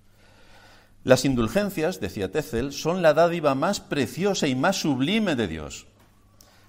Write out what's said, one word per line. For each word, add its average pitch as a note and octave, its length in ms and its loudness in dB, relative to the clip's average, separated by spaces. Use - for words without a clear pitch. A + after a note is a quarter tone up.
"Las B2+ 200 6
indulgencias", D#3 760 0
decía F#2+ 320 -4
Tetzel, C#3 420 -4
"son F3+ 280 -4
la D#3 120 6
dádiva D3+ 420 2
más E3+ 240 -2
preciosa E3 680 -2
y B2+ 80 0
más E3+ 260 0
sublime E3 540 0
de A2 120 0
Dios. D#2 400 -10